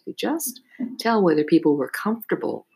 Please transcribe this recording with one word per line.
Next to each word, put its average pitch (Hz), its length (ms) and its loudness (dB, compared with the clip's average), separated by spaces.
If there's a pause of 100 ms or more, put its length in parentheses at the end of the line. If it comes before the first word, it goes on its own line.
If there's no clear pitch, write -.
could - 140 -12
just 262 440 -4 (380)
tell 226 220 2
whether 151 220 4
people 156 340 4
were 131 120 -2
comfortable - 760 -4 (100)